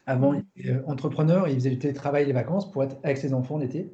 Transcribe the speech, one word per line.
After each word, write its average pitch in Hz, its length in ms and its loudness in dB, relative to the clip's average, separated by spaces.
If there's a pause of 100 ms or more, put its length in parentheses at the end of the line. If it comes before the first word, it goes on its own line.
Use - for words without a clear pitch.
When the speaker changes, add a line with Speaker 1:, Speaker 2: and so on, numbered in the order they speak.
Speaker 1:
Avant, 131 260 4
Speaker 2:
Mm. 202 80 -2 (140)
Speaker 1:
il - 60 -18
était, 127 100 -4
euh, 131 160 0
entrepreneur, 160 600 2
il 139 80 0
faisait 127 140 2
du 123 80 0
télétravail 143 480 0
les 139 80 0
vacances 160 380 0
pour 135 120 0
être 135 200 -4
avec 147 140 0
ses 135 180 -2
enfants 127 240 -2
l'été. 151 340 -4